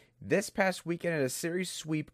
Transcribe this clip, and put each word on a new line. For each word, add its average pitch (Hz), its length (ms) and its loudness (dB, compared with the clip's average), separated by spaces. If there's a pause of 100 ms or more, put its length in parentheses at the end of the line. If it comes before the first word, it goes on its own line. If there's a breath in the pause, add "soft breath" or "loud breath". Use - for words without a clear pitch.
(220 soft breath)
this 151 280 2
past 190 360 2
weekend 170 300 -2
in 147 60 2
a 131 80 4
series 175 420 -2
sweep 156 420 -4